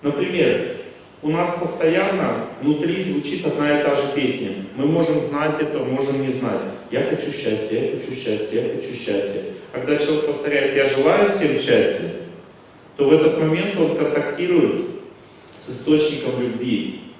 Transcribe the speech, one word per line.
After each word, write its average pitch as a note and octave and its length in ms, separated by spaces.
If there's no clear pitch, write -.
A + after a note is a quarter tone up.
Например, F3 760
у D3+ 80
нас E3 300
постоянно E3+ 880
внутри D#3+ 400
звучит C#3+ 440
одна D3 340
и D3 40
та C#3+ 120
же C#3 60
песня. A#2+ 340
Мы C3+ 100
можем D#3+ 360
знать D3 380
это, D3 200
можем C3+ 420
не C3 100
знать. A2+ 280
«Я C#3 120
хочу - 280
счастья, A2+ 480
я - 120
хочу - 220
счастья, G#2+ 480
я - 140
хочу - 180
счастья». G2+ 480
Когда D3 260
человек D3+ 300
повторяет: C#3+ 480
«Я C#3 100
желаю E3 460
всем D3 260
счастья», - 540
то C#3 80
в D3 80
этот D#3 260
момент E3+ 400
он D#3 180
контактирует D#3+ 880
с - 100
источником D3+ 720
любви. A#2 580